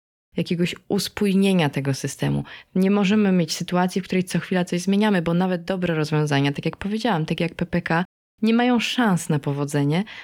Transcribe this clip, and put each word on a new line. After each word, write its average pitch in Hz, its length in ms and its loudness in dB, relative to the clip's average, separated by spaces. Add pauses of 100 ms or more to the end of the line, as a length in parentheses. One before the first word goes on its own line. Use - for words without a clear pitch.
(360)
jakiegoś 175 380 -2 (140)
uspójnienia 190 800 2
tego 139 260 -2
systemu. 143 500 -2 (300)
Nie 190 160 2
możemy 202 420 4
mieć 170 200 2
sytuacji, 180 480 -2
w 185 40 -4
której 185 200 0
co 175 140 -4
chwila 180 260 -2
coś 175 160 -2
zmieniamy, 196 420 2
bo 170 120 -2
nawet 180 300 0
dobre 180 300 -2
rozwiązania, 147 580 0
tak - 120 -6
jak 160 120 -4
powiedziałam, 202 500 -2
tak 170 140 -2
jak 165 140 -4
P 175 120 -4
P 175 160 -2
K, 170 220 0 (380)
nie 220 120 4
mają 240 260 2
szans 214 480 0
na 151 100 2
powodzenie, 143 640 0 (200)